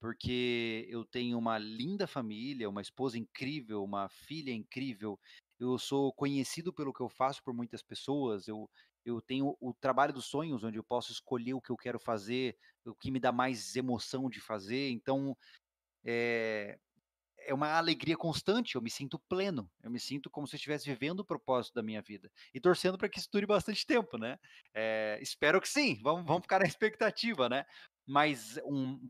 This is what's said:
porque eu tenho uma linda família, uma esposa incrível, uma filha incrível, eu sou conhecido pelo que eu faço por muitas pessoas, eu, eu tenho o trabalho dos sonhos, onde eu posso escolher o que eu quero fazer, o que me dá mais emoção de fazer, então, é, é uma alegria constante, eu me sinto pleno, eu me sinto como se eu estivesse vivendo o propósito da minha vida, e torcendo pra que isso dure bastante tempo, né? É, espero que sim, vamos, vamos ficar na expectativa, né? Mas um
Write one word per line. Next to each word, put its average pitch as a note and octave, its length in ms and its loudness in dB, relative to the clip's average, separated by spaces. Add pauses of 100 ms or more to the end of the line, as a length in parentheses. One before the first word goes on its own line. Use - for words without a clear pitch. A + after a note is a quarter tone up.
porque A#2 880 -2
eu A2+ 160 -6
tenho A#2+ 320 -2
uma A2+ 200 0
linda A#2+ 480 -4
família, A#2 640 -4
uma G2 120 -6
esposa B2 360 -4
incrível, A#2 680 -6
uma G2 260 -2
filha C#3+ 420 -10
incrível, G#2+ 680 -6 (400)
eu B2 220 2
sou C#3 340 2
conhecido C#3+ 600 -2
pelo C#3 200 -4
que - 80 -6
eu A#2+ 80 -2
faço C3+ 320 0
por C3 120 -6
muitas A#2+ 280 -6
pessoas, A#2 680 -2
eu, G#2+ 220 -8 (360)
eu A#2+ 160 -4
tenho C#3 380 -2
o B2 140 -6
trabalho C3+ 400 4
dos B2+ 120 -8
sonhos, C#3+ 380 -2
onde A2 140 -2
eu A2 60 -6
posso A#2+ 280 -2
escolher A#2+ 420 -2
o C3 80 -4
que - 100 -6
eu A#2+ 60 -4
quero A#2+ 200 -4
fazer, A#2 580 -2 (300)
o A2 80 -12
que - 160 -8
me C3 100 0
dá B2+ 120 4
mais B2 440 0
emoção B2+ 540 -2
de A2+ 100 -12
fazer, A2+ 520 -2
então, C3+ 440 -2 (680)
é, A2+ 720 0 (600)
é C#3+ 140 -2
uma D3+ 240 2
alegria D#3+ 400 2
constante, G3 580 2
eu A#2+ 60 0
me A2+ 100 -4
sinto C#3 260 -8
pleno, F3+ 540 -2 (100)
eu A2+ 80 -12
me A#2+ 100 -4
sinto C3+ 300 -6
como D3 160 -6
se D3+ 100 -10
eu - 20 -6
estivesse C#3+ 300 -4
vivendo D3 340 -2
o F#3+ 40 -6
propósito B2+ 480 0
da A#2 80 -2
minha G#2+ 200 -4
vida, - 280 -14 (240)
e C3 60 -8
torcendo F#3 380 6
pra G3+ 120 0
que - 80 -10
isso - 140 -8
dure G3+ 160 4
bastante G#3 400 2
tempo, A#3 300 2
né? A2+ 200 -4 (360)
É, A2 480 0
espero D3+ 400 4
que - 80 -4
sim, A3+ 340 4
vamos, E3+ 220 4
vamos F3+ 180 4
ficar F#3+ 160 6
na F#3+ 80 6
expectativa, G#3+ 840 2
né? C3 160 0 (420)
Mas C#3 580 4
um C3 440 -2